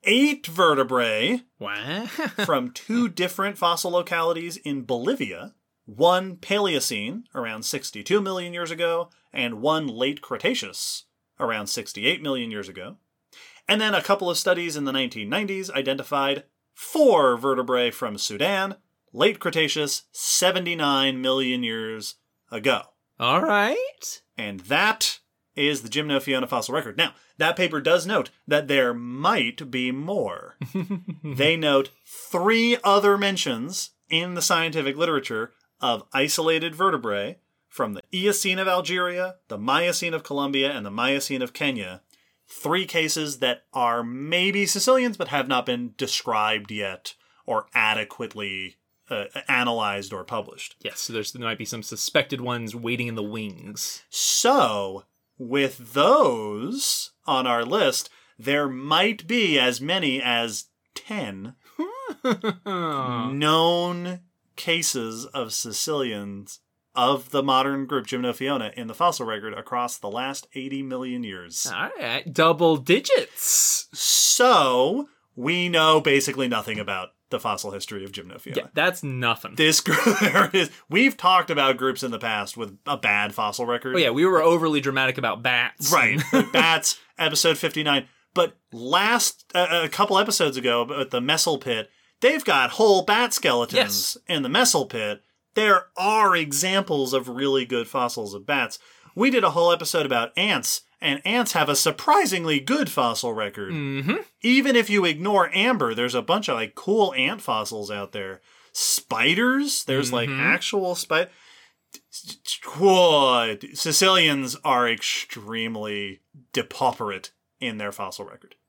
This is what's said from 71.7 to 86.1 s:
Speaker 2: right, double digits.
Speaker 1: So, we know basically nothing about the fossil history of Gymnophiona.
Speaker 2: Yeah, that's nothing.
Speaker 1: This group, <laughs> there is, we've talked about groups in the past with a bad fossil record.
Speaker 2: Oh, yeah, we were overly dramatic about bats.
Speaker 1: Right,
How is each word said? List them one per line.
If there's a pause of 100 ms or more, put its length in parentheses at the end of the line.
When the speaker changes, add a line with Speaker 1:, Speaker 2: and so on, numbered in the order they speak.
Speaker 2:
right,
double
digits.
Speaker 1:
So, (260)
we
know
basically
nothing
about (200)
the
fossil
history
of
Gymnophiona.
Speaker 2:
Yeah,
that's
nothing.
Speaker 1:
This
group,
<laughs>
there
is, (180)
we've
talked
about
groups
in
the
past
with
a
bad
fossil
record.
Speaker 2:
Oh,
yeah,
we
were
overly
dramatic
about
bats.
Speaker 1:
Right, (140)